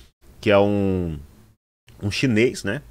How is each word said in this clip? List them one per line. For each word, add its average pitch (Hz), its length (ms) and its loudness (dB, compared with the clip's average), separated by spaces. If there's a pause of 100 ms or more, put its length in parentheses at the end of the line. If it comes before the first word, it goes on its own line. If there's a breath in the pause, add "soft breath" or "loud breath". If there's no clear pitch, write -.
(420 soft breath)
que 107 80 0
é 101 80 6
um, 95 600 0 (840)
um 104 80 -4
chinês, 117 540 0
né? 110 260 -6